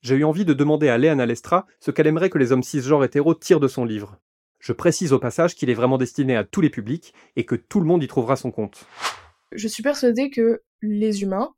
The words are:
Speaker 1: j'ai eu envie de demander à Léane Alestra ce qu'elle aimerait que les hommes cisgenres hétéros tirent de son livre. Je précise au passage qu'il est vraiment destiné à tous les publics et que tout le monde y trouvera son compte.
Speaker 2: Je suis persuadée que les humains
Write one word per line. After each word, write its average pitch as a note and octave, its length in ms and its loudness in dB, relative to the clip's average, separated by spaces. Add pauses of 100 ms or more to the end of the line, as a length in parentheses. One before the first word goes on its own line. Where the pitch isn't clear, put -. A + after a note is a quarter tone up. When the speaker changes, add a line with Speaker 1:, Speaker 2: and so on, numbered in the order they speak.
Speaker 1:
j'ai B2 140 0
eu C3+ 80 2
envie D#3 220 0
de D#3+ 100 2
demander D3 340 2
à A#2 80 4
Léane C#3+ 240 4
Alestra A#2+ 460 -2 (140)
ce - 100 -6
qu'elle D3+ 160 2
aimerait E3 240 2
que F3+ 80 -2
les B2+ 140 2
hommes B2+ 100 2
cisgenres C#3 400 0
hétéros C#3+ 320 2
tirent E3 240 2
de C#3 80 2
son B2+ 180 -2
livre. G#2 320 -8 (440)
Je - 120 -6
précise E3 400 0
au C3 60 4
passage E3 380 -2
qu'il C3+ 140 -2
est A#2+ 40 4
vraiment B2+ 240 0
destiné B2+ 380 -2
à G#2+ 80 0
tous - 160 -6
les D#3 100 4
publics A#2+ 420 -10 (220)
et A#2+ 100 -4
que B2 120 -4
tout - 240 -4
le E3 60 0
monde E3 180 2
y - 20 -8
trouvera B2+ 300 -2
son B2 160 -8
compte. - 340 -10 (640)
Speaker 2:
Je G#3+ 160 -10
suis A3 160 -8
persuadée C4+ 480 0
que A3+ 320 0 (200)
les G#3 400 -2
humains G3 360 -4